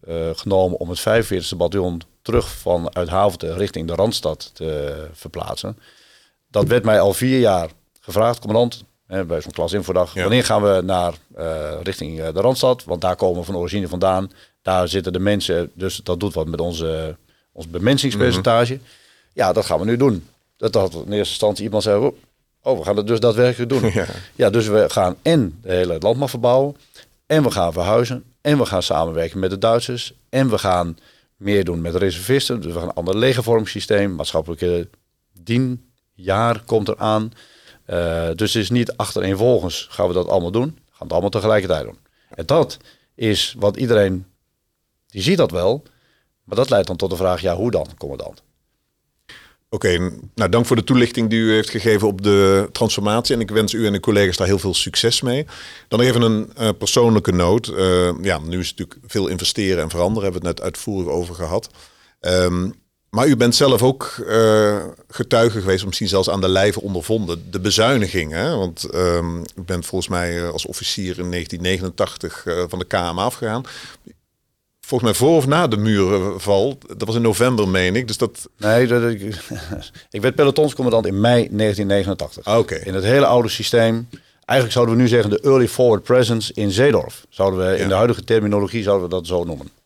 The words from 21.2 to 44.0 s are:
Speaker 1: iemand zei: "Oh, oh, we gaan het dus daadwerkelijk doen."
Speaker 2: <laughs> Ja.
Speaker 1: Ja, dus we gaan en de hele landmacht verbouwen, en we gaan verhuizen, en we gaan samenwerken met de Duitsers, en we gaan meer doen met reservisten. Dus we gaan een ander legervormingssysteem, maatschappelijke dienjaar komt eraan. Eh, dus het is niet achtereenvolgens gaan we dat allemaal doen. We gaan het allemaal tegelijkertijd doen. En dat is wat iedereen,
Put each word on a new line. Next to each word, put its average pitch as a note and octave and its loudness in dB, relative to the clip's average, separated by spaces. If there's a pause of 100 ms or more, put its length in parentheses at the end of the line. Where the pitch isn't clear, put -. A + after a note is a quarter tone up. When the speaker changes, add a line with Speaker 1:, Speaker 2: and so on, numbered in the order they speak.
Speaker 1:
iemand G#2+ -2
zei: G#2 2
"Oh, - -2 (460)
oh, B2+ 0
we D#2+ -8
gaan G2+ 0
het G#2 -2
dus A2 2
daadwerkelijk A#2+ 2
doen." C3 2
Speaker 2:
<laughs> G#2+ 0
Ja. F#2 -2 (280)
Speaker 1:
Ja, A#2 2
dus G#2+ 2
we G#2 4
gaan F#2 0
en C3 0
de F#2 -6
hele F2+ 0
landmacht B2 0
verbouwen, B2+ 2 (500)
en D#3 2
we B2 4
gaan E2+ 0
verhuizen, A2 0 (160)
en D3 2
we A#2+ 2
gaan F#2 0
samenwerken E2 -2
met F#2 -2
de G2 -6
Duitsers, A#2 0 (140)
en C3+ 0
we G#2 0
gaan F2 0 (380)
meer G2+ 0
doen E2+ -4
met E2 -6
reservisten. G2 0
Dus E2 -8
we E2+ -6
gaan E2+ -6
een - -8
ander F2+ -2
legervormingssysteem, A2 0
maatschappelijke E2+ -4 (440)
dienjaar A2+ -2
komt A2 0
eraan. A2 -2 (520)
Eh, E2 -2
dus G2+ -2
het A2+ 0
is F#2+ -4
niet A#2+ -2
achtereenvolgens G2 0
gaan F#2+ -2
we F2 -2
dat F2 0
allemaal F2+ 0
doen. A#2 0
We - -20
gaan - -20
het E2+ -8
allemaal G2+ 0
tegelijkertijd F#2+ 0
doen. G#1 -16 (360)
En D#2+ -10
dat B2 2 (380)
is - -2
wat G2+ 0
iedereen, G2+ 2 (800)